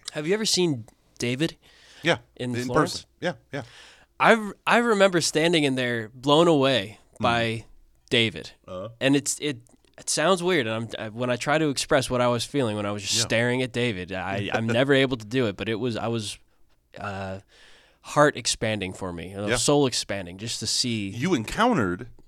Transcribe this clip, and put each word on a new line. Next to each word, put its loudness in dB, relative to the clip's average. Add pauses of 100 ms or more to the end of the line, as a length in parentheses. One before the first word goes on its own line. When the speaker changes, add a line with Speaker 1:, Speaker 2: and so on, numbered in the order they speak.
(120)
Speaker 1:
Have -6
you 2
ever -2
seen 0 (340)
David? -2 (480)
Speaker 2:
Yeah, 2 (180)
Speaker 1:
In -6
Speaker 2:
in -4
Speaker 1:
Florence? 2
Speaker 2:
person. -10 (140)
Yeah, -2 (200)
yeah. -8 (580)
Speaker 1:
I 8
r-, -6 (120)
I 4
remember 4
standing 2
in 2
there -2
blown 4
away 2 (160)
Speaker 2:
Mm-hmm. -10
Speaker 1:
by 0 (440)
David. 0 (180)
Speaker 2:
Uh-huh. -10 (100)
Speaker 1:
And 4
it's, -2
it, -4 (420)
it -12
sounds 2
weird, 2
and -2 (200)
I'm, -8
I, -8
when -4
I 0
try 0
to 2
express 0
what 0
I 2
was 0
feeling -2
when -2
I -2
was -6
just -2
Speaker 2:
Yeah. 2
Speaker 1:
staring 2
at -4
David, -2
I, -4
Speaker 2:
<laughs> -2
Speaker 1:
I'm -2
never 4
able 4
to -8
do 0
it, -2
but -6
it -2
was, -2
I -4
was, -4 (600)
uh, -8 (600)
heart 2
expanding -4
for -10
me, -10
you -14
know, -4
Speaker 2:
Yeah. 2
Speaker 1:
soul 4
expanding, -6
just -8
to -8
see. -2
Speaker 2:
You -2
encountered 0 (200)